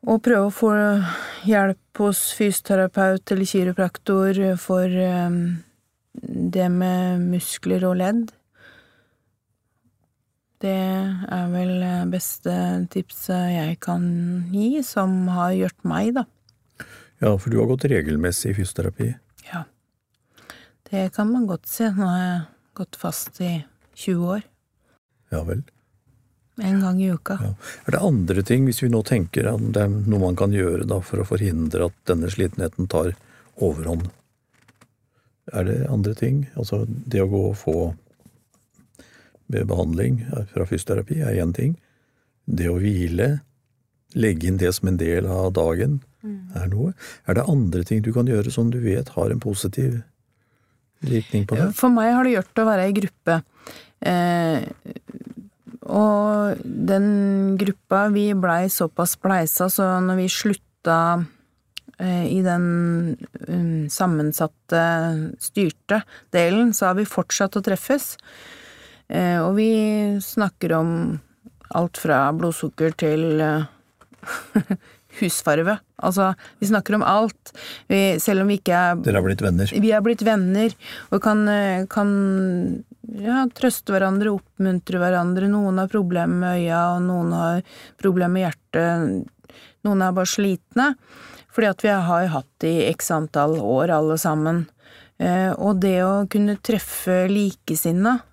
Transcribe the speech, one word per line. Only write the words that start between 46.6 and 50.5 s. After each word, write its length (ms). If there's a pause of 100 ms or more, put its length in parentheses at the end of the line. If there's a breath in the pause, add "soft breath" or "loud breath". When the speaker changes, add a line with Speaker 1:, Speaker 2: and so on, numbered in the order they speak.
Speaker 2:
noe. 260 (360 loud breath)
Er 60
det 120
andre 380
ting 180
du 100
kan 140
gjøre 240
som 180
du 120
vet 300
har 200
en 80
positiv 640 (960)